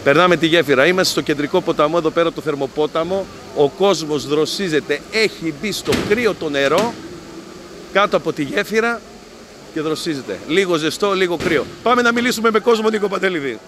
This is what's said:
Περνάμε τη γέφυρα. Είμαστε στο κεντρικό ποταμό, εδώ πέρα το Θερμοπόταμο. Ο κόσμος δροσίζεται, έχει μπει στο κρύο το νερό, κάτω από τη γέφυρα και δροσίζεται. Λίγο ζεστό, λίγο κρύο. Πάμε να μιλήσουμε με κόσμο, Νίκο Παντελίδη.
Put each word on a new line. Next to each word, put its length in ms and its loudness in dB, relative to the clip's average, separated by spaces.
Περνάμε 320 6
τη 100 0
γέφυρα. 400 4
Είμαστε 260 2
στο 80 0
κεντρικό 400 0
ποταμό, 380 0
εδώ 120 0
πέρα 220 2
το 80 -8
Θερμοπόταμο. 880 -2
Ο 120 6
κόσμος 580 0
δροσίζεται, 760 0
έχει 500 -2
μπει 120 -4
στο 200 -4
κρύο 260 2
το 140 -6
νερό, 460 2
κάτω 240 2
από 160 -2
τη 100 -4
γέφυρα 580 -2
και 60 -4
δροσίζεται. 580 -4
Λίγο 280 2
ζεστό, 360 0
λίγο 240 0
κρύο. 280 0
Πάμε 200 2
να 100 4
μιλήσουμε 380 0
με 80 2
κόσμο, 300 2
Νίκο 200 0
Παντελίδη. 580 -2